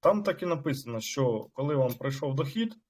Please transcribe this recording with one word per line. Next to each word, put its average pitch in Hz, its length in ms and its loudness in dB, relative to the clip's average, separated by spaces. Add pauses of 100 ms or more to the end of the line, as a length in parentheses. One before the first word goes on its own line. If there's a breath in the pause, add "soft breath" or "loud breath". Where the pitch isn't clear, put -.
Там 202 220 6
так 190 200 0
і 180 40 -2
написано, 139 540 -2
що 117 520 0
коли 143 220 -2
вам 127 200 2
прийшов 135 400 -4
дохід 220 420 -2 (140)